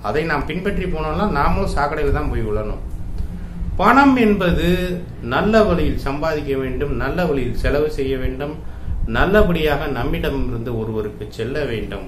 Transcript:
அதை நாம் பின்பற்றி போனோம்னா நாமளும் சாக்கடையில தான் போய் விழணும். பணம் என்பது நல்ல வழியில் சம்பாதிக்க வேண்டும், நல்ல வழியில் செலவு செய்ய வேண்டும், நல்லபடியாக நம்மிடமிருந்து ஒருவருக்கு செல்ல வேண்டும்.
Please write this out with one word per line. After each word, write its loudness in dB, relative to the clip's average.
அதை 0
நாம் -2
பின்பற்றி -2
போனோம்னா -2
நாமளும் 2
சாக்கடையில 0
தான் -2
போய் -2
விழணும். -2
பணம் 6
என்பது 4
நல்ல 4
வழியில் 2
சம்பாதிக்க -2
வேண்டும், -2
நல்ல 0
வழியில் 0
செலவு 2
செய்ய 0
வேண்டும், -4
நல்லபடியாக 4
நம்மிடமிருந்து -2
ஒருவருக்கு -4
செல்ல -4
வேண்டும். -6